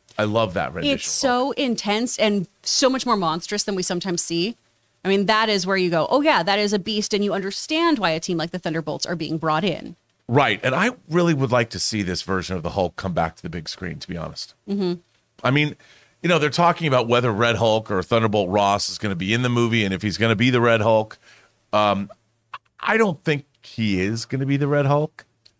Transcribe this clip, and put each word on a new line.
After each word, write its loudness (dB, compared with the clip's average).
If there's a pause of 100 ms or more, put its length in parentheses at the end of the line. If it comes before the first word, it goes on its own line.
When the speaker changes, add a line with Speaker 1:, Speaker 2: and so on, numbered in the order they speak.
(180)
Speaker 1:
I 0
love 0
that -4
rendition -2
Speaker 2:
It's 0
Speaker 1:
of 2
Hulk. -2
Speaker 2:
so -4
intense -2
and 0 (160)
so 2
much -2
more 2
monstrous -2
than -4
we -2
sometimes -4
see. -4 (480)
I -4
mean, 2
that 2
is 0
where 0
you 2
go, 0
"Oh, 4
yeah, 4
that 0
is 0
a 0
beast," -4
and 0
you 0
understand -2
why 0
a -2
team -4
like -4
the -8
Thunderbolts -4
are -6
being -6
brought 0
in. -4 (320)
Speaker 1:
Right. 2
And 0
I 2 (180)
really 2
would 0
like 2
to -8
see -2
this -4
version -4
of -6
the -4
Hulk -2
come -6
back -2
to -20
the -8
big -10
screen, -10
to -16
be -10
honest. -12 (120)
Speaker 2:
Mm-hmm. -2 (500)
Speaker 1:
I 2
mean, 0 (480)
you 0
know, 4
they're 2
talking 2
about 2
whether 4
Red 2
Hulk 2
or 2
Thunderbolt 2
Ross 2
is -10
gonna -4
be -2
in 0
the 0
movie 2
and 0
if -4
he's -2
gonna 2
be 2
the 4
Red 4
Hulk. 2 (520)
Um, 2 (720)
I 0
don't 0
think -2 (160)
he 0
is -2
gonna -4
be 0
the 0
Red 2
Hulk. -2 (340)